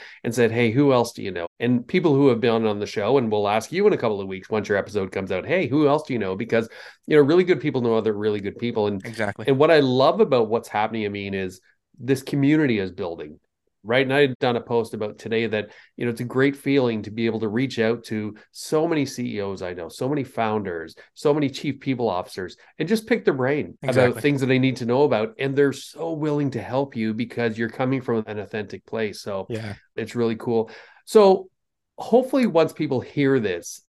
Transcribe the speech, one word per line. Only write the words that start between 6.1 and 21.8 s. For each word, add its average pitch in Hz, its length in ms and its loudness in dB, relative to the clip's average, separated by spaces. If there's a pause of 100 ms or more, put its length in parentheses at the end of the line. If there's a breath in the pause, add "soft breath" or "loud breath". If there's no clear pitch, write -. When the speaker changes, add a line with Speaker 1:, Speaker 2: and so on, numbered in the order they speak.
Speaker 1:
you 117 80 -2
know?" 95 160 -4
Because, 113 320 0 (400 loud breath)
you 151 80 4
know, 147 80 8
really 165 180 4
good 175 180 2
people 135 200 -2
know 117 160 2
other 110 160 2
really 107 280 -2
good 98 160 -6
people. 113 300 -2
And 101 180 -4
Speaker 2:
Exactly. 113 440 -6
Speaker 1:
and 135 100 4
what 156 140 6
I 156 80 8
love 135 400 4
about 127 280 4
what's 110 200 -2
happening, 110 360 -2
I 101 40 -2
mean, 101 260 -6
is 95 260 -6 (380)
this 131 240 0
community 143 560 2
is 95 140 -4
building. 82 480 -10 (460)
Right. 120 140 2
And 131 140 0
I 143 60 4
had 135 180 2
done 123 180 0
a 113 60 -4
post 117 320 -2
about 107 240 -8
today 113 280 -2
that, 107 240 -4 (240 loud breath)
you - 120 -6
know, 120 40 -2
it's 117 120 -6
a - 20 -6
great 135 320 0
feeling 127 460 0
to 104 80 -10
be 113 160 -2
able 113 140 -2
to 110 80 -2
reach 123 300 -4
out 113 260 0
to 107 300 -6 (160 loud breath)
so 156 380 -2
many 156 160 0
C 123 320 -8
E 101 60 -4
Os 98 180 -6
I 90 140 -8
know, 85 160 -10
so - 180 -6
many 143 160 -2
founders, 101 680 -4 (180 soft breath)
so 147 220 2
many 147 160 0
chief 135 300 -6